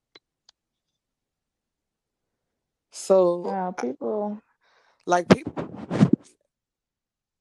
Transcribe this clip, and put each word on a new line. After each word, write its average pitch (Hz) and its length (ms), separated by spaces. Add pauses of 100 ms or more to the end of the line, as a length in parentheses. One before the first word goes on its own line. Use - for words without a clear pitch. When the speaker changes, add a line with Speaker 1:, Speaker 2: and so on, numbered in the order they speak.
(3000)
Speaker 1:
So, 180 540
Speaker 2:
Wow, 190 320
Speaker 1:
I, - 60
Speaker 2:
people. 220 580 (680)
Speaker 1:
like, 175 220
people, - 240 (1900)